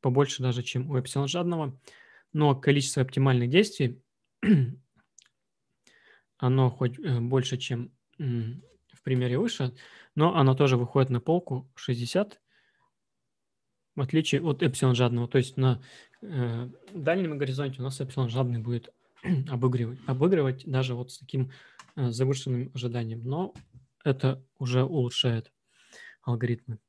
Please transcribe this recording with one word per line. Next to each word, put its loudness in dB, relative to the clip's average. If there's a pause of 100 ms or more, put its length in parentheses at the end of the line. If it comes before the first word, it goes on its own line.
побольше 2
даже, 0
чем -6
у -2
эпсилон -2
жадного, -4 (540)
но 6
количество 2
оптимальных 2
действий 2 (400)
<clears throat> 4 (1500)
оно 4
хоть, -4
э, -2
больше, 0
чем, -6 (280)
м, -4 (300)
в -20
примере 0
выше, -2 (420)
но 4
оно 6
тоже 4
выходит 2
на 0
полку -2
шестьдесят, -4 (1600)
в -4
отличие 0
от 0
эпсилон 2
жадного. 0
То 0
есть -2
на, 2 (400)
э, -6 (240)
дальнем -2
горизонте -4
у -6
нас -8
эпсилон -2
жадный -2
будет -6 (340)
<clears throat> -2
обыгрывать, 0
обыгрывать 2
даже -2
вот -10
с -18
таким, -4 (440)
э, -2
завышенным -2
ожиданием. -6
Но -6 (500)
это 0 (160)
уже 2
улучшает -2 (720)
алгоритмы. -4